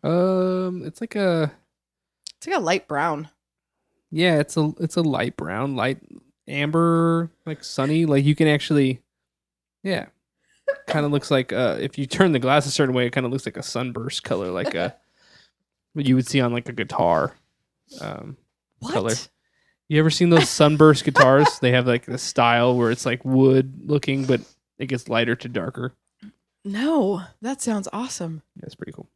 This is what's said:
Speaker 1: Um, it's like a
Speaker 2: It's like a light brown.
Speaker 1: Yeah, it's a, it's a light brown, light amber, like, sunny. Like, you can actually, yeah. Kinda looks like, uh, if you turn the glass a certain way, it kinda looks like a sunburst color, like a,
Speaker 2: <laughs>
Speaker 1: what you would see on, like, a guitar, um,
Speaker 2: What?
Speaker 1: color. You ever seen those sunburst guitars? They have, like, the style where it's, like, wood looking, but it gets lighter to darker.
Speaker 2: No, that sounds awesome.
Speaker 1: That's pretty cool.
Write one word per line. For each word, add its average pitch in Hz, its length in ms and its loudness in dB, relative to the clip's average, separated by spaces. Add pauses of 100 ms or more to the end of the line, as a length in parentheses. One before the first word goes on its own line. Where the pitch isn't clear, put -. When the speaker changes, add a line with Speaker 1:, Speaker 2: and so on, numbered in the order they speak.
Speaker 1:
Um, 185 800 0
it's - 160 -12
like 233 140 -12
a 170 380 0 (840)
Speaker 2:
It's - 100 -16
like 381 80 -2
a 320 40 0
light 180 280 -2
brown. 151 400 -4 (800)
Speaker 1:
Yeah, 160 300 2
it's - 160 -4
a, 156 240 0
it's 165 160 -4
a 170 60 0
light 139 340 -2
brown, 117 400 -6
light 123 220 -2 (500)
amber, 165 800 0 (160)
like, 156 180 -10
sunny. 151 420 0
Like, 139 180 4
you 147 100 4
can 156 140 4
actually, 143 520 2 (840)
yeah. 190 220 -6 (840)
Kinda 147 200 0
looks 143 220 -2
like, 131 220 0
uh, 101 280 -2
if - 160 -6
you 139 100 -4
turn 180 260 2
the 135 80 2
glass 135 260 2
a 143 60 -6
certain 131 220 0
way, 123 120 0
it 120 60 -4
kinda 127 160 -2
looks 135 180 -6
like - 100 -10
a - 60 -10
sunburst 120 600 -8
color, 92 260 -4
like 90 240 -6
a, 85 220 -4 (500)
Speaker 2:
<laughs> - 480 -20
Speaker 1:
what 147 120 -4
you 131 100 4
would 127 100 0
see 139 140 0
on, 123 120 0
like, 120 160 -6
a - 40 -12
guitar, - 640 -2 (640)
um, - 360 -14 (440)
Speaker 2:
What? 254 120 -10
Speaker 1:
color. 113 220 -2 (760)
You 151 120 2
ever 160 100 4
seen 175 200 2
those 156 200 6
sunburst 151 540 6
guitars? 139 560 6
They 127 100 2
have, 127 160 2
like, 123 180 0
the 120 140 -8
style 120 580 2
where 120 140 2
it's, 123 160 -4
like, 123 180 -4
wood 131 640 2
looking, 139 360 -2
but 127 160 0 (380)
it 135 80 -8
gets 127 220 -6
lighter 117 280 0
to - 120 -14
darker. 120 440 -8 (720)
Speaker 2:
No, 202 580 -2 (180)
that 269 200 -8
sounds 208 320 -4
awesome. 180 500 -10 (140)
Speaker 1:
That's - 200 -16
pretty - 160 -14
cool. - 240 -20